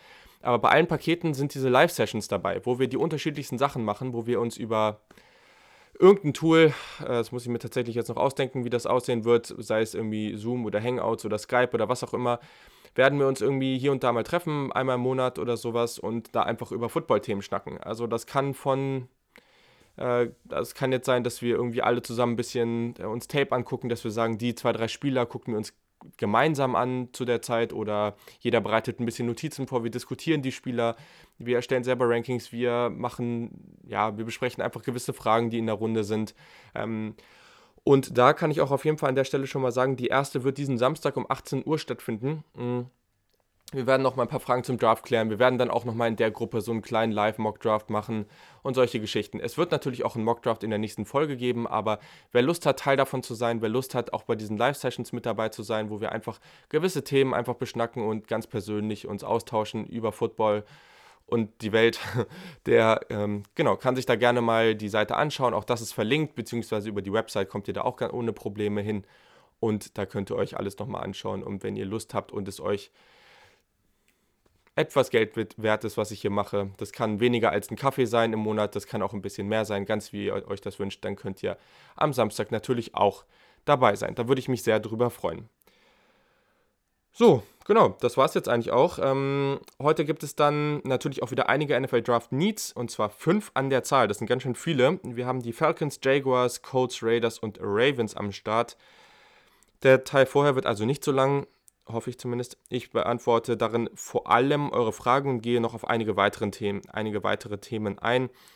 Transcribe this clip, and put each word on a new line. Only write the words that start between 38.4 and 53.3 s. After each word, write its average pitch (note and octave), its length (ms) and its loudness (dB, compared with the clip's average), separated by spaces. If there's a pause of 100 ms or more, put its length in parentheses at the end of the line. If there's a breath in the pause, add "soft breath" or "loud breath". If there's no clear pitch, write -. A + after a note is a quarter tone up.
ich D3+ 100 0
auch C#3 100 2
auf C#3 140 0
jeden D#3 140 0
Fall C#3 120 0
an C3 60 -2
der C3+ 80 2
Stelle C3+ 220 -2
schon C3+ 160 -4
mal B2+ 100 0
sagen, B2+ 240 2
die B2 120 -4
erste C3+ 360 0
wird C3+ 140 0
diesen C#3 200 -2
Samstag C3+ 380 0
um B2+ 140 -6
achtzehn - 360 -4
Uhr D3+ 120 0
stattfinden. B2+ 640 -6 (100)
Mm. B2 260 -4 (920)
Wir B2+ 140 -4
werden C3+ 160 4
noch B2+ 140 2
mal B2+ 80 2
ein A2 40 -2
paar B2+ 120 -4
Fragen B2+ 240 0
zum B2+ 140 -2
Draft A2+ 260 4
klären. A2+ 260 2
Wir G#2 80 -4
werden B2+ 180 6
dann A#2+ 140 0
auch A#2 140 0
noch A#2 100 -4
mal A#2 140 0
in A2+ 80 0
der A2 160 2
Gruppe A#2 280 -4
so A2+ 120 -6
einen A2+ 100 -2
kleinen A2+ 300 0
Live-Mock-Draft G#2+ 760 0
machen G#2+ 380 -4 (380 loud breath)
und C3+ 100 -4
solche B2 240 4
Geschichten. G#2+ 400 -4
Es A#2 200 -4
wird - 120 0
natürlich C3 340 -2
auch A2+ 120 -4
einen A2 80 -2
Mock-Draft A2+ 400 0
in A2+ 60 -4
der G#2+ 100 0
nächsten G#2+ 240 -6
Folge C#3+ 320 -2
geben, A#2+ 320 -2
aber G#2+ 320 0 (320 loud breath)
wer B2 100 6
Lust E3 240 0
hat, C#3 140 2
Teil C#3 160 4
davon C3 260 0
zu - 120 -10